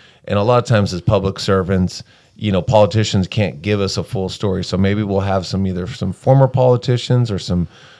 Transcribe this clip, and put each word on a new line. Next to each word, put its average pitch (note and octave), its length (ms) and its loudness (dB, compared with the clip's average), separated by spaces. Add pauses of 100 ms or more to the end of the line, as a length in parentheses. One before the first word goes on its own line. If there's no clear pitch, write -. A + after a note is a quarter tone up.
(260)
And G2+ 120 0
a G2+ 40 2
lot B2 160 4
of A#2+ 60 0
times G#2 280 2
as F2 80 -6
public G2 380 0
servants, F#2 640 0 (340)
you G#2+ 140 -4
know, F#2 120 0
politicians G#2 640 2
can't D2+ 340 -4
give G#2 180 0
us F#2+ 160 -2
a F#2 80 -4
full F#2 240 -6
story. F#2 360 -4
So - 120 -6
maybe G2 260 0
we'll G2 180 -2
have G2 260 -2
some, F#2+ 200 -2
either F2+ 200 -4
some F#2+ 260 -6
former C3+ 360 4
politicians B2 800 2
or F#2+ 80 -4
some F2 300 -2 (320)